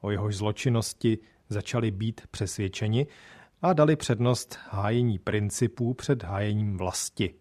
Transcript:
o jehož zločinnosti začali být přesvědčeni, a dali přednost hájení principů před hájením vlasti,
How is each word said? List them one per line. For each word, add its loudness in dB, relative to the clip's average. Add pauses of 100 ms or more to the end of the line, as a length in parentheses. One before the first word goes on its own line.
o -4
jehož -2
zločinnosti 0 (320)
začali -2
být -4 (100)
přesvědčeni, -2 (540)
a 4
dali 6
přednost 0 (100)
hájení 0
principů 0
před -2
hájením 0
vlasti, -2